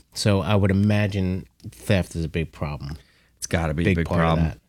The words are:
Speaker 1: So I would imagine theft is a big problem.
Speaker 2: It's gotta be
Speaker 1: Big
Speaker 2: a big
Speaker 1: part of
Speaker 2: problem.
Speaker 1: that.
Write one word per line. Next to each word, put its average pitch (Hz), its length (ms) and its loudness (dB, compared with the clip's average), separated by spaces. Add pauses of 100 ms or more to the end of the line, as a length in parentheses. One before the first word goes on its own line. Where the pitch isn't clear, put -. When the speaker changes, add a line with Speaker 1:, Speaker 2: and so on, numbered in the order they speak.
(140)
Speaker 1:
So 101 280 2
I 107 140 0
would 101 160 4
imagine 98 720 0 (260)
theft - 460 -2
is 82 80 -2
a 78 40 -6
big 80 220 -4
problem. 73 460 -10 (400)
Speaker 2:
It's - 100 -10
gotta 82 260 -2
be 82 120 -2
Speaker 1:
Big 92 120 2
Speaker 2:
a 85 40 2
big 78 60 -2
Speaker 1:
part 87 120 0
of 82 80 4
Speaker 2:
problem. 82 200 2
Speaker 1:
that. 73 220 -8